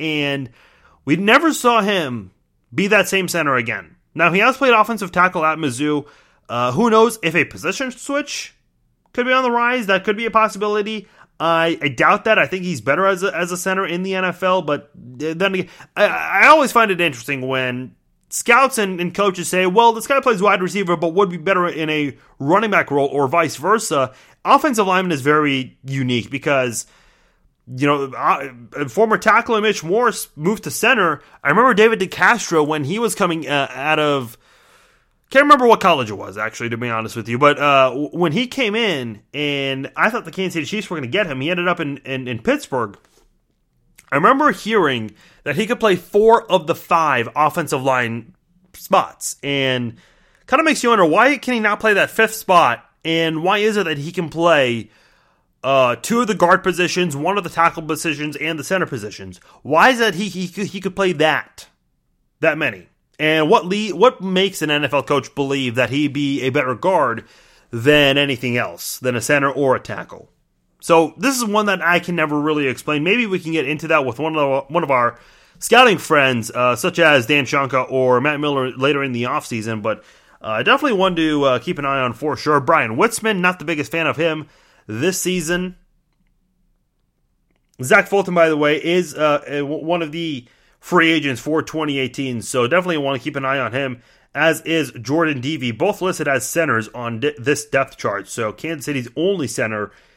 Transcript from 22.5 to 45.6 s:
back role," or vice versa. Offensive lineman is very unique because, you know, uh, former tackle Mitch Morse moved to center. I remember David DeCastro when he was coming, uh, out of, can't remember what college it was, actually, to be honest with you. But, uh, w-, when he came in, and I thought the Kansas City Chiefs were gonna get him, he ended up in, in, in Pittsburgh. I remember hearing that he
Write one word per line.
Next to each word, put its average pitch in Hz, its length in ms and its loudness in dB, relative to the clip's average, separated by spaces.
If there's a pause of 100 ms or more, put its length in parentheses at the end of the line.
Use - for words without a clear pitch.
back 170 200 0
role," 139 180 2
or 135 200 0
vice 165 280 0
versa. 151 560 0 (320)
Offensive 220 420 2
lineman 185 260 0
is 143 80 -2
very 139 640 0
unique 127 440 -2
because, 127 580 -2 (920)
you 131 100 0
know, 139 300 0
uh, 139 720 -4
former 214 300 0
tackle 220 420 2
Mitch 208 240 -2
Morse 208 500 -2
moved 180 300 -4
to 147 60 -8
center. 196 520 0 (220)
I 139 60 2
remember 233 240 4
David 214 260 4
DeCastro 185 680 0
when 151 160 -2
he 160 160 -4
was 233 160 -2
coming, 165 320 -2
uh, 139 240 -2
out 147 300 -2
of, 139 360 -2 (960)
can't 277 140 4
remember 277 240 6
what 220 120 6
college 139 300 2
it 104 40 -6
was, 98 220 -12
actually, 110 340 -6
to 117 60 -4
be 120 120 -6
honest 113 260 -4
with 113 140 -8
you. 120 100 -2
But, 143 200 4
uh, 139 320 4
w-, 139 200 -6
when 165 220 0
he 247 160 -2
came 233 260 -2
in, 143 480 -4 (100)
and 135 640 -4
I 175 140 2
thought 220 140 -6
the 160 80 -16
Kansas 180 220 -6
City 156 120 -4
Chiefs 208 240 -8
were 175 60 -6
gonna 139 100 -6
get 175 220 -2
him, 135 120 -6
he 139 80 -4
ended 175 200 -2
up 175 100 -2
in, 143 200 -6
in, 131 280 -10
in 120 140 -8
Pittsburgh. 127 580 -4 (1120)
I 135 60 0
remember 262 340 4
hearing 147 640 -2 (320)
that 139 120 -4
he 208 100 0